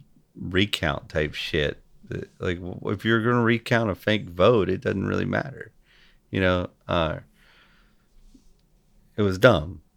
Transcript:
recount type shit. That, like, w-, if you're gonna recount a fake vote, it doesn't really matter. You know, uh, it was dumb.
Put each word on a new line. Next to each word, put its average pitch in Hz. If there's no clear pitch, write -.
recount 87
type 76
shit. 73
That, -
like, 90
w-, 92
if 101
you're 113
gonna 120
recount 117
a 87
fake 104
vote, 92
it 95
doesn't 98
really 95
matter. -
You 104
know, 90
uh, 85
it 113
was 95
dumb. 90